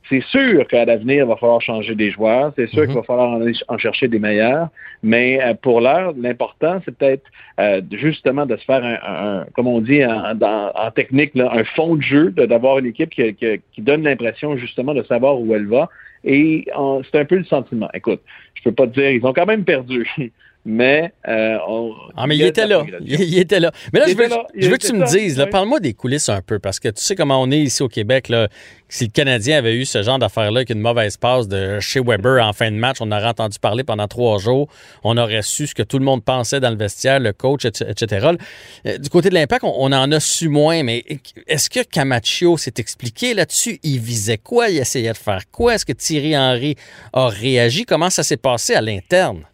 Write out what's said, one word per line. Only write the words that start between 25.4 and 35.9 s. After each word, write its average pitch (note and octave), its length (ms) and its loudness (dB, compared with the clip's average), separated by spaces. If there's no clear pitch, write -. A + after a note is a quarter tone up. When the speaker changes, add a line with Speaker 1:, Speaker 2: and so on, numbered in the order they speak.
Speaker 1:
oui. F#3+ 60 -2
Speaker 2:
parle-moi G#3 280 2
des D#3 160 -2
coulisses C3+ 340 -2
un G2+ 160 0
peu, A2 140 -4
parce F#2+ 220 -6
que - 80 -4
tu G#2+ 160 -6
sais G3 100 -2
comment C#3+ 260 2
on C3 120 0
est D3+ 80 2
ici C#3+ 240 0
au - 40 -2
Québec, A#2 400 0
là. A#2 200 2
Si - 160 -4
le G#2+ 80 -4
Canadien C3+ 460 2
avait A2+ 180 2
eu B2+ 80 -4
ce A#2 180 -2
genre B2+ 160 0
d'affaire-là, A2+ 460 0
qu'une G#2+ 160 -4
mauvaise A2+ 380 0
passe B2 280 0
de G2 320 -4
chez A#2 220 -2
Weber A#2+ 440 2
en G#2+ 80 0
fin A2+ 200 -2
de G#2 40 -2
match, B2 240 -2
on A2 120 -4
aurait G#2 160 -2
entendu A2 320 -4
parler A#2 240 -2
pendant G#2 240 -4
trois A#2 300 0
jours. B2+ 280 0
On A2+ 140 2
aurait A2 240 0
su - 260 -6
ce - 80 -14
que A#2 80 -2
tout C3+ 160 -2